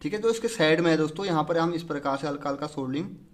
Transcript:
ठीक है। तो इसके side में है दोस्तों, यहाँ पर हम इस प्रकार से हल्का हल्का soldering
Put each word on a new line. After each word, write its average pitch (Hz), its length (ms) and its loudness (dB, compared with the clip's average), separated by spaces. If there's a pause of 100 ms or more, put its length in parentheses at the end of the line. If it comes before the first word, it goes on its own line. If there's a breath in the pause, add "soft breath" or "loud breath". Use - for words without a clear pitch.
ठीक 147 120 -4
है। 208 80 -4
तो 226 100 4
इसके 226 180 -2
side 165 320 4
में 170 100 4
है 160 60 6
दोस्तों, 156 300 0
यहाँ 165 180 2
पर 165 140 2
हम 165 160 2
इस 165 100 -4
प्रकार 143 320 -2
से 147 100 -6
हल्का 143 240 -4
हल्का 139 180 -4
soldering 139 400 -4 (260)